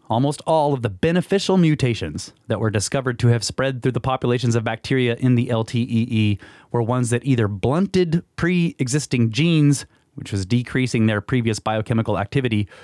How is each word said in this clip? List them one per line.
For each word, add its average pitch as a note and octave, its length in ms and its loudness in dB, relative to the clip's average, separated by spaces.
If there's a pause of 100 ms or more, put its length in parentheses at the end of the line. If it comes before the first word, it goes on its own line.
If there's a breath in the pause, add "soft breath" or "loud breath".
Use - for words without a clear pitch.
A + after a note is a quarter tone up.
(120)
almost C3+ 340 0
all D3+ 260 2
of B2+ 120 -2
the A#2+ 60 -2
beneficial F3 680 0
mutations A#2+ 760 0 (160)
that G#2 120 -2
were A2+ 100 0
discovered B2 500 -2
to A#2+ 100 4
have A#2 140 2
spread C3 380 -4
through B2+ 120 0
the A#2+ 60 -4
populations B2 560 0
of A2+ 80 0
bacteria A#2 520 -2
in B2+ 180 2
the A#2+ 160 2
L A2+ 140 0
T A#2 180 -2
E A#2 300 0
E G#2+ 260 2 (340 loud breath)
were A#2+ 120 0
ones B2 260 -2
that A#2 160 -2
either A#2+ 220 2
blunted E3 760 0 (120)
pre-existing C#3+ 960 0
genes, D3 560 2 (280 soft breath)
which - 160 -12
was G2 140 -2
decreasing A#2+ 640 0
their G#2+ 120 2
previous A2+ 380 -2
biochemical A2 640 -2
activity, G#2+ 480 -2 (160 loud breath)